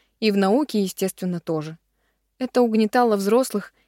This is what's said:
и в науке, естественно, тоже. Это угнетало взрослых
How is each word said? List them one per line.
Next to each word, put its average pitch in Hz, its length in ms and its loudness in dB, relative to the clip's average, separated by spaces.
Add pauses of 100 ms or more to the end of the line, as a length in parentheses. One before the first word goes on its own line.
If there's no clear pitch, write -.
(200)
и 220 100 2
в 202 60 2
науке, 208 460 2
естественно, 185 580 -6
тоже. 160 380 -6 (600)
Это 247 220 -2
угнетало 220 560 2
взрослых 208 560 -2 (160)